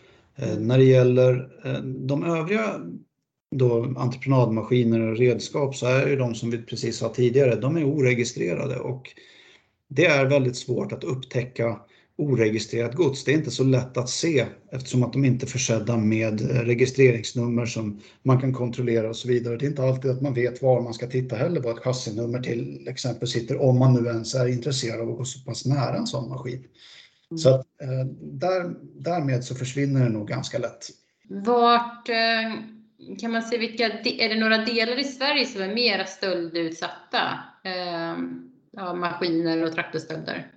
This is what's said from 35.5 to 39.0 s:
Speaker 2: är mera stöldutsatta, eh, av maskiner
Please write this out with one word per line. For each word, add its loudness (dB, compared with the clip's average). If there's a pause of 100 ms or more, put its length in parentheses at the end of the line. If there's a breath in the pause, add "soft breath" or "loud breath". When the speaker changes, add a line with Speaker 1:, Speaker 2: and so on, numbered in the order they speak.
Speaker 2:
är -4
mera 2
stöldutsatta, -4 (260)
eh, -6 (760)
av -6
maskiner 0